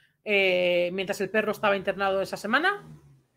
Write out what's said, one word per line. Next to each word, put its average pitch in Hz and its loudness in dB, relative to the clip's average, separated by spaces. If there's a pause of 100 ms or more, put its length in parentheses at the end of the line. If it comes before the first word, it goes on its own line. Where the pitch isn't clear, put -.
(240)
eh, 180 2
mientras 190 -4
el 190 -2
perro 214 0
estaba 202 0
internado 196 0
esa 185 -6
semana, 311 0 (500)